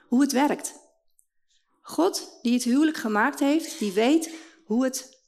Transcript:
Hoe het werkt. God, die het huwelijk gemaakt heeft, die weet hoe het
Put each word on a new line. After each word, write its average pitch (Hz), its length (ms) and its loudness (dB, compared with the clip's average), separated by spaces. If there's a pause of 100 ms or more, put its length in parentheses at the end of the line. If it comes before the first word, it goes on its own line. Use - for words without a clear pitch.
Hoe 240 120 2
het 285 120 2
werkt. - 420 -2 (1080)
God, - 640 -4
die 233 100 0
het 247 100 0
huwelijk 302 340 2
gemaakt 220 440 0
heeft, 302 380 0
die 208 140 -2
weet 254 420 2 (300)
hoe 240 200 0
het - 440 -8